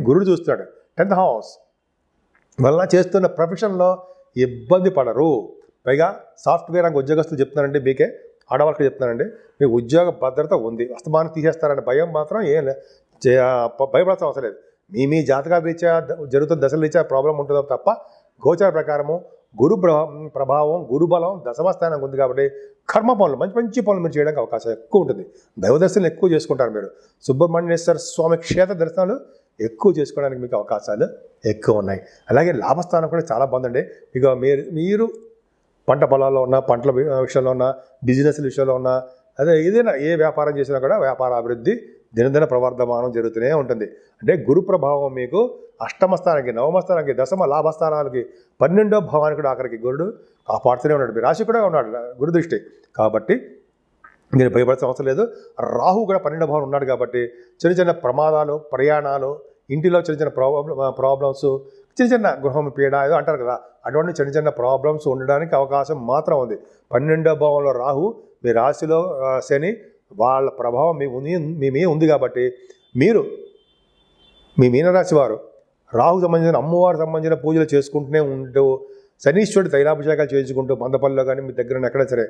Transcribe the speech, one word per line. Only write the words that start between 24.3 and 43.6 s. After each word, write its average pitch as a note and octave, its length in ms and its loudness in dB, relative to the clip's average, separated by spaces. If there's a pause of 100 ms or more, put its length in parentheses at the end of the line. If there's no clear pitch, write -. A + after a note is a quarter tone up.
అవకాశం A2+ 300 -4
ఎక్కువ F3 320 0
ఉంటుంది. G#2+ 240 -4 (320)
దైవ B2+ 200 4
దర్శనం F#3 280 4
ఎక్కువ F3 240 2
చేసుకుంటారు C3+ 400 0
మీరు. G2+ 180 -8 (340)
సుబ్రహ్మణ్యేశ్వర E3+ 760 0
స్వామి E3 400 -2
క్షేత్ర F3+ 380 0
దర్శనాలు F3+ 460 -2 (400)
ఎక్కువ C3+ 380 2
చేసుకోవడానికి C3+ 440 -4
మీకు A#2+ 140 -4
అవకాశాలు G#2 500 -4 (380)
ఎక్కువ G#2+ 340 0
ఉన్నాయి. F#2+ 220 -4 (300)
అలాగే E3 220 4
లాభస్థానం E3 560 -2
కూడా E3 140 -2 (100)
చాలా B2 120 0
బాగుందండి. B2+ 380 -2 (340)
ఇక B2+ 100 2
మీరు, C3+ 360 2 (100)
మీరు G3+ 360 0 (800)
పంట C#3+ 160 4
పొలాల్లో C3+ 380 2
ఉన్నా, B2+ 180 2
పంటల B2+ 300 0
వి-, C3 180 0
విషయంలో C3 420 0
ఉన్నా, B2+ 240 0 (300)
బిజినెస్ల C#3 400 2
విషయంలో C3+ 300 0
ఉన్నా, B2+ 280 0 (360)
అదే D#3+ 260 4
ఏదైనా G#3+ 300 2
ఏ D3+ 200 0
వ్యాపారం D3+ 440 0
చేసినా C3+ 200 -2
కూడా D#3 200 0
వ్యాపార C3 340 0
అభివృద్ధి A#2+ 480 -2 (340)
దినదిన C3+ 300 4
ప్రవర్ధమానం B2 680 0
జరుగుతూనే A#2 400 -2
ఉంటుంది. B2 320 -2 (300)